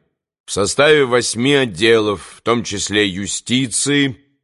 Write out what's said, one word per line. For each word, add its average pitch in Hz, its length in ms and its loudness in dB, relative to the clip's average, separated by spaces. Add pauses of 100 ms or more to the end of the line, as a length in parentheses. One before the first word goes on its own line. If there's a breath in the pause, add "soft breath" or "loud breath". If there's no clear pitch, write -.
(460)
в - 60 -14
составе 143 540 2
восьми 120 480 0
отделов, 110 840 0
в - 40 -20
том 117 220 0
числе 101 440 -2
юстиции, 123 1080 -4 (260)